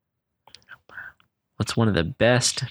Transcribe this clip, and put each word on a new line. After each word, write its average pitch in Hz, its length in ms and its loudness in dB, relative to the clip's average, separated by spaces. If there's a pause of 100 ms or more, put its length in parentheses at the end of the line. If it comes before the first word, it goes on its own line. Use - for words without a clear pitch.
(1600)
What's - 200 -4
one 113 100 4
of 98 60 2
the 82 100 2
best 120 680 0